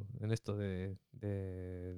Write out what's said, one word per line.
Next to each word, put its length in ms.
en 140
esto 240
de, 400
de, 840